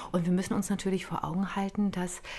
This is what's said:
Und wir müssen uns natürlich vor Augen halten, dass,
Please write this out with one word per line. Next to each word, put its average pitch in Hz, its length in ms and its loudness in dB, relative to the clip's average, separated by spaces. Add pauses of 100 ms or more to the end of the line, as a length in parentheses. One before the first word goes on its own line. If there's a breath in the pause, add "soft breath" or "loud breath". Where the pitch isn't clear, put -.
(120 loud breath)
Und 180 140 2
wir 180 80 4
müssen 180 220 2
uns 202 160 0
natürlich 190 340 0
vor - 180 -4
Augen 175 320 0
halten, 196 360 2
dass, 180 320 -4 (160 loud breath)